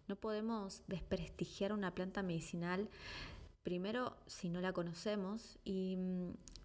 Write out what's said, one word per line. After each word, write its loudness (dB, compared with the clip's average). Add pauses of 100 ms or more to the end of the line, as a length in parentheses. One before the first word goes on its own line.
no 0
podemos -2
desprestigiar 0
una 0
planta 0
medicinal, 2 (800)
primero, 2 (120)
si -2
no 2
la 4
conocemos, 0
y, 2
mm, 2 (300)